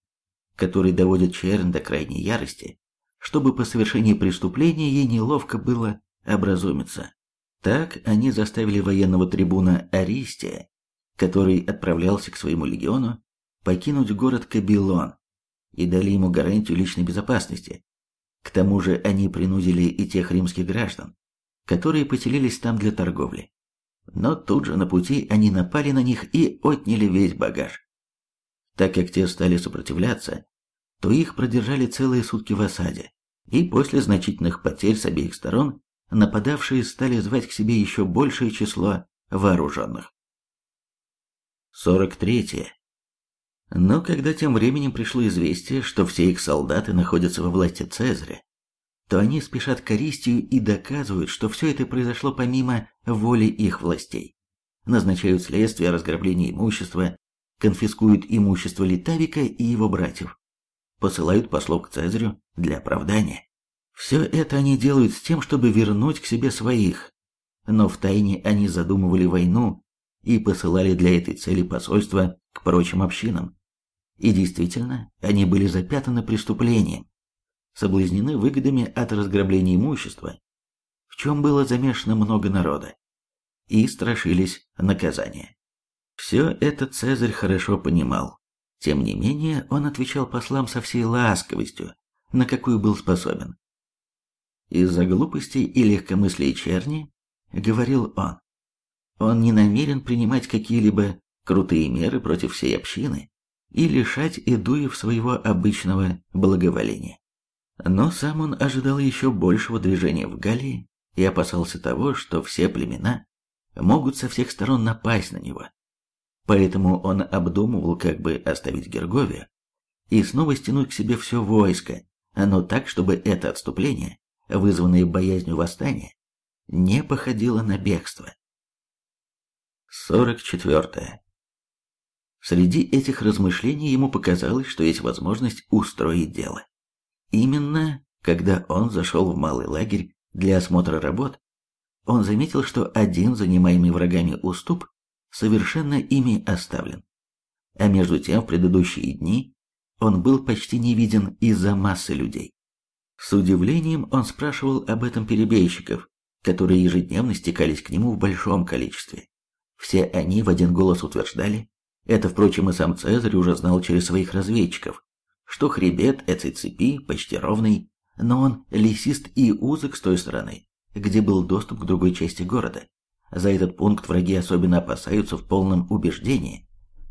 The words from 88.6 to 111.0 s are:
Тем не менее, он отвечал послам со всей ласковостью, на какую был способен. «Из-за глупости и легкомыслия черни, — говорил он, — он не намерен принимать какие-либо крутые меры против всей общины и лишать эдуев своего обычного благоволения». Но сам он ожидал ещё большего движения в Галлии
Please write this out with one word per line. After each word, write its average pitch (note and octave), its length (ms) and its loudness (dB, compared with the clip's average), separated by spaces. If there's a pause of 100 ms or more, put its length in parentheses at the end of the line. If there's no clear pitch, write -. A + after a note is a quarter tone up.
Тем D2 240 0
не G#1 120 -4
менее, C#3+ 540 -2
он C#3+ 160 0
отвечал C3+ 420 -4
послам B2+ 400 -4
со A#2+ 140 -6
всей A#2+ 240 -2
ласковостью, A2 920 -2 (380)
на B2+ 120 4
какую A#2+ 340 0
был G#2 160 2
способен. - 640 -4 (1120)
«Из-за F2+ 360 2
глупости C3 540 0
и B2 240 2
легкомыслия F#2+ 680 2
черни, — C#3+ 580 -4 (420)
говорил A2+ 640 0
он, — - 240 -4 (800)
он A2+ 220 2
не A#2 100 6
намерен A2+ 500 4
принимать A#2+ 460 0
какие-либо G#2 720 0 (260)
крутые F2+ 440 2
меры E2+ 300 -2
против D2 340 -4
всей C2 240 -2
общины - 520 -8 (400)
и E3 180 2
лишать C#3+ 580 0
эдуев B2+ 520 0
своего A#2 360 -2
обычного F#2+ 880 0 (120)
благоволения». F2+ 880 0 (640)
Но G2+ 280 2
сам D#3 300 -4
он D3+ 200 -4
ожидал C3+ 380 0
ещё C3 320 0
большего G#2 480 0
движения E2+ 480 0
в G1+ 100 -12
Галлии A#2+ 520 -6 (260)